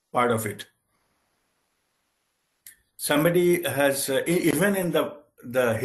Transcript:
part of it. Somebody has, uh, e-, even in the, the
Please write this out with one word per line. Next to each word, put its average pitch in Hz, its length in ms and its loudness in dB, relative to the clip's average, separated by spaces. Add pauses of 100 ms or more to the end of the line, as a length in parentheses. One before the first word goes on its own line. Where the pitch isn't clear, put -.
(160)
part 120 160 2
of 110 140 -2
it. - 200 -8 (2250)
Somebody 170 520 2 (160)
has, 139 460 0
uh, 135 160 0
e-, 170 260 0
even 196 260 0
in 180 140 -2
the, 151 120 0 (400)
the 123 300 0 (120)